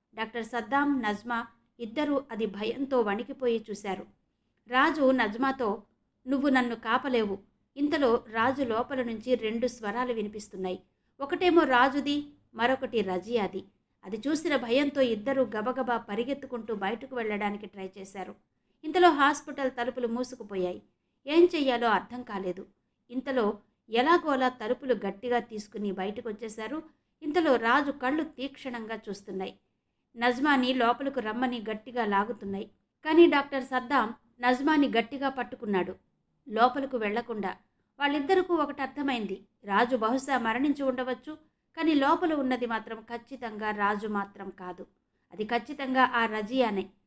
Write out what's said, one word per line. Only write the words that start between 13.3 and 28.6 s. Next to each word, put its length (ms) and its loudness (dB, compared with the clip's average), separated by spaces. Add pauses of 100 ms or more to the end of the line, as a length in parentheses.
అది 240 -8
చూసిన 280 0
భయంతో 440 2
ఇద్దరూ 420 2
గబగబా 540 -2
పరిగెత్తుకుంటూ 800 -6
బయటకు 420 -6
వెళ్ళడానికి 500 -4
ట్రై 320 -12
చేశారు. 360 -14 (500)
ఇంతలో 260 6
హాస్పిటల్ 600 0
తలుపులు 360 -6
మూసుకుపోయాయి. 760 -6 (440)
ఏం 180 6
చెయ్యాలో 440 2
అర్థం 340 0
కాలేదు. 440 -6 (440)
ఇంతలో 480 0 (320)
ఎలాగోలా 580 4
తలుపులు 460 -2
గట్టిగా 440 -2
తీసుకుని 540 -6
బయటకొచ్చేశారు. 880 -8 (400)
ఇంతలో 340 4
రాజు 340 2
కళ్ళు 340 -2
తీక్షణంగా 840 -10